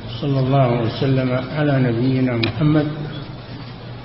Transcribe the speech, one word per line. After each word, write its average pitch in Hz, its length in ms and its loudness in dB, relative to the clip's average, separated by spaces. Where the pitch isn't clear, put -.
صلى 139 180 0
الله 127 420 4
وسلم 131 500 0
على 143 220 2
نبينا 127 580 2
محمد 147 500 2